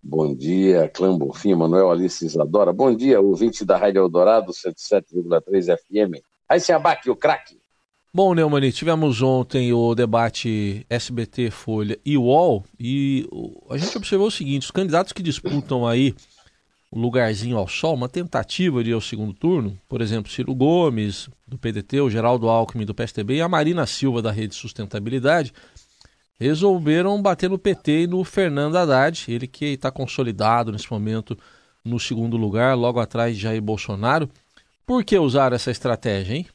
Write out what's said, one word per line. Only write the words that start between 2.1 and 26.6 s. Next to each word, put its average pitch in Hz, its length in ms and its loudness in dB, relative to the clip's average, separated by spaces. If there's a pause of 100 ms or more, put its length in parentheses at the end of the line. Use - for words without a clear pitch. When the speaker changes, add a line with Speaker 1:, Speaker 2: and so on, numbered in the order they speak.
Speaker 1:
Isadora. 82 480 2
Bom 127 200 4
dia, 117 280 4
ouvinte 101 420 2
da 92 140 4
Rádio 98 220 2
Eldorado, 92 520 4
cento - 280 -8
e - 20 -20
sete - 320 -2
vírgula 85 280 0
três 92 280 0
F 92 280 -2
M. 90 240 0 (280)
Aí 175 100 4
se 175 140 0
abaque 151 360 0
o 127 60 0
craque. - 420 -2 (560)
Speaker 2:
Bom, 185 200 4
Neumann, 147 380 2
tivemos 156 500 0
ontem 127 500 2
o 117 240 2
debate 113 920 -2
S 120 240 -6
B 117 120 -4
T, 120 240 -4
Folha 107 560 -4
e 143 120 2
uol, 131 480 4 (120)
e 135 540 -2
o, - 380 -14
a - 80 -6
gente 180 200 -6
observou 202 300 0
o 214 40 -2
seguinte, 139 320 -4
os - 80 -12
candidatos 190 420 0
que 185 100 -10
disputam 139 640 -2
aí 123 260 2 (800)
o 113 80 -8
lugarzinho 117 580 0
ao 92 100 -2
sol, 160 280 -2
uma 123 120 -4
tentativa 147 760 -2
de 113 80 -2
ir - 20 0
ao 110 80 -2
segundo 107 320 -8
turno, 131 420 -2 (140)
por 120 100 -6
exemplo, 110 320 -4
Ciro 131 220 -4
Gomes, 131 760 0 (200)
do 123 100 -12
P 113 140 -6
D 104 100 -6
T, 131 180 -2
o 135 100 2
Geraldo 113 380 2
Alckmin, 113 380 0
do 101 80 -8
P - 80 -8
S 117 140 -8
D 107 80 -4
B, 131 140 -2
e 165 40 -2
a 175 80 -2
Marina 160 380 0
Silva, 120 340 -2
da 110 80 -2
Rede 104 240 -6
Sustentabilidade, 120 1000 -2 (880)
resolveram 170 800 2